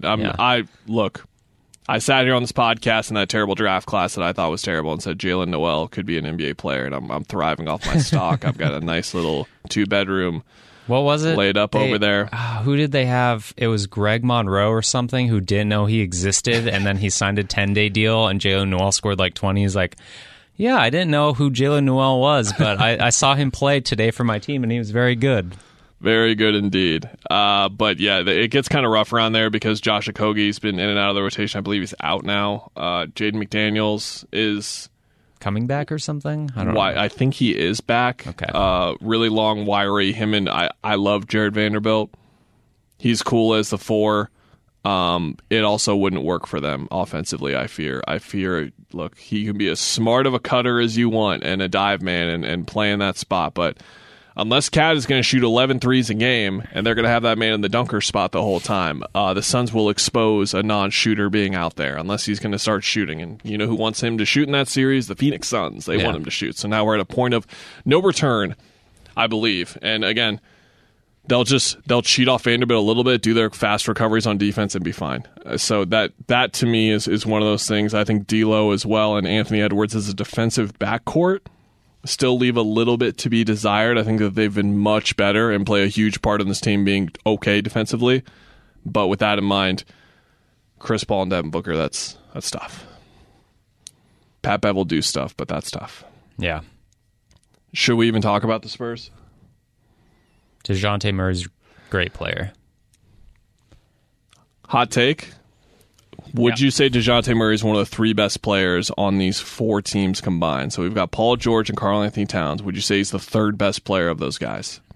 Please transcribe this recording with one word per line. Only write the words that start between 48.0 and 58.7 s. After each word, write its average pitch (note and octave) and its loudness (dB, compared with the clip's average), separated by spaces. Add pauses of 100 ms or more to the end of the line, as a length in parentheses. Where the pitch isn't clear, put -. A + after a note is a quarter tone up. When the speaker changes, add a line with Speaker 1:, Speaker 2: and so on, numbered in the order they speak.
Speaker 1:
I E2 -4
fear, F2+ -4 (200)
look, F2 -10
he G#2+ -6
can G#2 -4
be G2+ 0
as D#2+ -2
smart A#2+ 2
of C3 0
a A#2+ 0
cutter B2 0
as A2+ 0
you A#2 4
want G#2+ 0
and F#2+ -2
a F#2 -2
dive G2 0
man F2 -2
and, E2 -4
and E2 -4
play G#2 0
in G2+ -2
that G2 -2
spot, E2+ -2
but F2 -2 (600)
unless A2+ 0
Cat D#3+ 4
is B2+ -2
gonna C3 2
shoot B2 2
eleven B2 2
threes B2 2
a A2 0
game A2 0 (120)
and G2 -2
they're A2+ 2
gonna A#2 2
have A#2 2
that A2+ 2
man A2 0
in G#2 -2
the G2+ 0
dunker A2+ 0
spot F#2+ -2
the E2+ 0
whole G2 0
time, E2+ -2 (140)